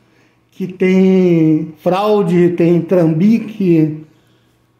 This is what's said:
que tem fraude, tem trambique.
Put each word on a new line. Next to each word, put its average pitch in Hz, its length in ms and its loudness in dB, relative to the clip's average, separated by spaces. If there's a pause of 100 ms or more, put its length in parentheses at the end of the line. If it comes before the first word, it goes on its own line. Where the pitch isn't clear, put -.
(500)
que - 160 -12
tem 185 1120 0
fraude, 180 720 0
tem 170 320 0
trambique. 165 1200 0 (760)